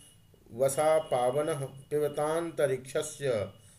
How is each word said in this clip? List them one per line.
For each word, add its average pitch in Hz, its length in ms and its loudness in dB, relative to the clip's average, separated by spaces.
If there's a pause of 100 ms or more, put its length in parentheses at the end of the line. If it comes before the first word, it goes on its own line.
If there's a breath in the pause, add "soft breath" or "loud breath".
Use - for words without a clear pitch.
(520 loud breath)
वसा 143 480 4
पावनः 139 680 0
पिबतांतरिक्षस्य 147 1900 -2 (280 soft breath)